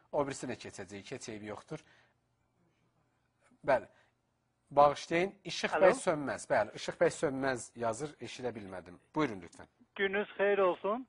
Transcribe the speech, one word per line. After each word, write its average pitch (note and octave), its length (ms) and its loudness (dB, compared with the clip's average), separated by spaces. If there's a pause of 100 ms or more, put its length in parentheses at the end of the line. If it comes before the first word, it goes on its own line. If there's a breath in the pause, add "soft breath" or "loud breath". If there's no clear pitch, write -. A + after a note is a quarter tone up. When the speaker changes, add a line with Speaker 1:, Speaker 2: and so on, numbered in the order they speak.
(120 soft breath)
Speaker 1:
o D3 140 2
birisinə C3 300 -6
keçəcək, G2 500 -12
keçəyib G#2+ 440 -10
yoxdur. - 320 -12 (1800 soft breath)
Bəli, B2+ 240 4 (840 soft breath)
bağışlayın, D3 640 4 (100)
İşıq E3+ 320 -2
Speaker 2:
Alo? D#3 80 6
Speaker 1:
bəy - 140 8
Sönməz, C#3 520 -2
bəli, A#2 240 2
İşıq - 260 -8
bəy E3 140 6
Sönməz C3+ 600 -2
yazır, A#2 440 -4
eşidə A#2+ 340 -8
bilmədim. F#2 440 -14 (160)
Buyurun B2 280 0
lütfən. E2+ 280 -20 (260)
Speaker 2:
Gününüz G3 320 0
xeyir G3+ 300 2
olsun. G3 500 2